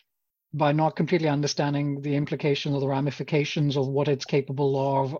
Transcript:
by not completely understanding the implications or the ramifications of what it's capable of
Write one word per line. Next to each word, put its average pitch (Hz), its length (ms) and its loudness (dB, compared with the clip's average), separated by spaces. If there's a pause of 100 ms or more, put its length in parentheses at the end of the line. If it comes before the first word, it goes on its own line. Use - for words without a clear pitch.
(540)
by 147 180 2
not 156 240 2
completely 160 320 0
understanding 143 720 0
the 143 160 -2
implications 147 580 -2
or 139 60 0
the 135 80 0
ramifications 143 880 0
of 135 120 0
what 143 200 0
it's 135 160 0
capable 139 760 0
of 135 180 -4